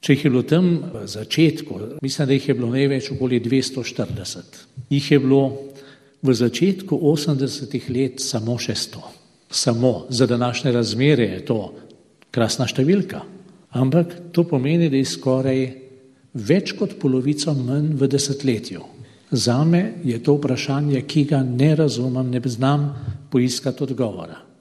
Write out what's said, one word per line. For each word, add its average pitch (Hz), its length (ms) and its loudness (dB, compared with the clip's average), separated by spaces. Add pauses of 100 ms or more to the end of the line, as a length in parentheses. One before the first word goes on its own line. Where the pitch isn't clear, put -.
Če 151 100 4
jih 135 120 2
je 151 40 4
bilo 123 140 2
tam 175 260 4 (240)
v 107 140 -10
začetku, 110 720 0 (240)
mislim, 135 240 -2
da 135 80 4
jih 131 120 0
je 135 120 2
bilo 120 100 0
največ 135 460 0
okoli 127 240 0
dvesto 123 480 0
štirideset, - 720 -8 (320)
jih 143 200 0
je 147 120 8
bilo 135 200 4 (800)
v 131 140 4
začetku 143 640 0 (100)
osemdesetih 139 800 -2
let 127 320 -2
samo 117 380 -2
še 107 160 -4
sto. - 260 -8 (520)
Samo 117 560 2
za 127 180 2
današnje 123 440 0
razmere 120 520 2
je 92 220 -4
to 120 120 0 (760)
krasna 117 360 0
številka, 165 540 0 (580)
ampak 165 540 0
to 170 160 2
pomeni, 151 400 2
da 135 80 2
je 131 80 2
skoraj 131 540 0 (720)
več 127 400 0
kot - 260 -4
polovico 143 540 0
manj 139 420 -2
v 135 140 2
desetletju. 131 720 -2 (500)
Zame 165 720 2
je 117 220 0
to 147 120 6
vprašanje, 139 680 0
ki 151 240 2
ga 135 140 2
ne 131 320 4
razumem, 127 580 0
ne 127 120 -2
znam 139 440 0 (400)
poiskati 127 560 0
odgovora. 101 540 -4 (220)